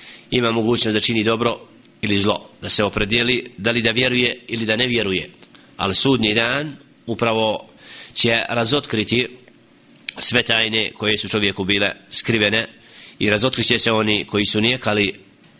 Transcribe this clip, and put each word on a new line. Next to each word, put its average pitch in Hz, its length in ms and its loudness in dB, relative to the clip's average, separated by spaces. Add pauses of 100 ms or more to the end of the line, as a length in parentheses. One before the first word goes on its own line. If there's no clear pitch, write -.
(320)
ima 120 200 2
mogućnost 113 420 2
da 107 60 2
čini 113 240 0
dobro 113 440 0 (340)
ili 104 160 0
zlo, 101 320 0 (120)
da 101 80 -8
se - 140 2
opredijeli 110 760 0
da 110 140 -2
li 117 100 0
da 113 100 2
vjeruje 123 560 0
ili 113 180 -4
da 110 100 0
ne 123 120 0
vjeruje. 98 420 -2 (480)
Ali 95 180 -2
sudnji 120 380 2
dan 131 420 -2 (300)
upravo 113 640 -2 (440)
će 117 360 2
razotkriti 117 760 0 (920)
sve 120 260 2
tajne 113 540 0
koje 107 200 0
su 101 120 -6
čovjeku 101 340 0
bile 98 280 0 (180)
skrivene 110 580 0 (520)
i 104 100 0
razotkriće 117 480 2
se 117 140 2
oni 107 340 0
koji 104 200 0
su 107 160 0
nijekali 107 580 0 (400)